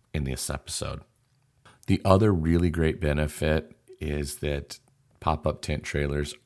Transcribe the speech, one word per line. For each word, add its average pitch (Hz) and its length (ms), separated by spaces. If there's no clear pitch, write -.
in 73 120
this 65 240
episode. - 520
The 98 180
other 98 260
really 85 380
great 80 320
benefit 76 760
is 73 380
that 71 420
pop-up - 420
tent 73 220
trailers 71 520